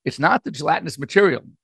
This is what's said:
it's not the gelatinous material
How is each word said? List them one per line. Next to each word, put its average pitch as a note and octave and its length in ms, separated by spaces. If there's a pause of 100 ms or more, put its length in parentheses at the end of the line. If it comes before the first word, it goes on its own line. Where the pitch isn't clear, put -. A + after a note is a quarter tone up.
it's - 140
not E3+ 240
the - 80
gelatinous D#3 480
material D3 440 (220)